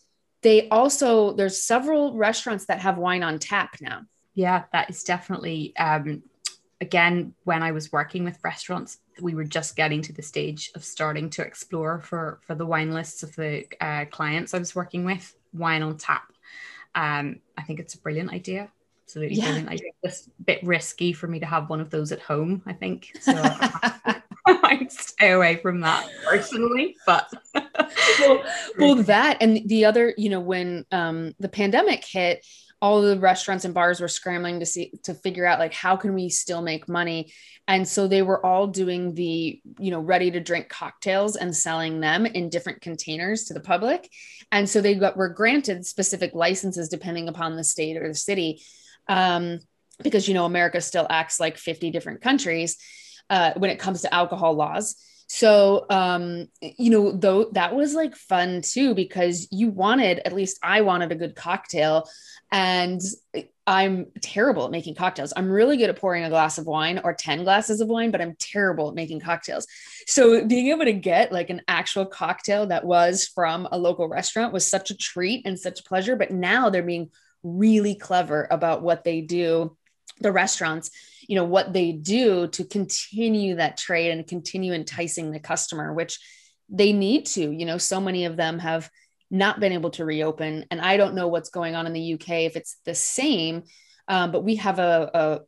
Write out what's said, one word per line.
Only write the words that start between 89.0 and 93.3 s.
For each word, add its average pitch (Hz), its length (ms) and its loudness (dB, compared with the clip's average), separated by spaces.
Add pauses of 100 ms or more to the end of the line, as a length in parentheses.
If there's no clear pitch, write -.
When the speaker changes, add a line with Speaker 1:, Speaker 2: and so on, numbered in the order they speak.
Speaker 1:
not 196 300 2
been 190 120 2
able 170 180 -2
to 170 140 -8
reopen. 156 680 -4
And 170 80 -6
I 190 160 2
don't 196 180 4
know 180 140 -2
what's 170 220 -4
going 165 260 -6
on 165 100 -4
in 165 60 -6
the 165 80 -6
U 165 180 -6
K, 165 280 -2
if 165 100 -4
it's - 280 -14
the 170 120 -6
same, 170 640 -2 (460)